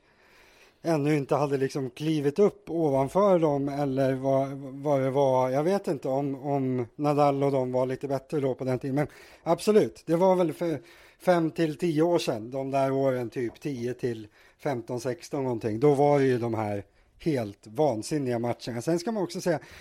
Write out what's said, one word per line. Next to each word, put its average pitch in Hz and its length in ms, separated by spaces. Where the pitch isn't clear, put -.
ännu 151 340
inte 143 180
hade 139 220
liksom 135 320
klivit 151 500
upp - 300
ovanför 165 680
dem 143 300
eller 135 440
vad, 135 440
vad 139 440
det 135 80
var. 131 400
Jag 135 140
vet 196 240
inte 156 200
om, 139 280
om 131 600
Nadal 143 480
och 143 80
de 127 200
var 127 140
lite 127 220
bättre 135 320
då 135 160
på 139 80
den 127 160
tiden. 135 160
Men 147 120
absolut, 175 640
det 165 100
var 185 200
väl 175 180
för 165 260
fem 165 320
till 156 260
tio 156 240
år 170 180
sedan. 120 320
De 135 200
där 135 200
åren, 131 380
typ 117 300
tio 123 340
till 113 340
femton, 127 360
sexton 131 440
någonting. 113 360
Då 147 140
var 143 260
det 135 60
ju 127 120
de 113 160
här 104 300
helt 117 480
vansinniga 123 720
matcherna. 120 420
Sen 170 180
ska 233 120
man 214 120
också 170 180
säga, 160 180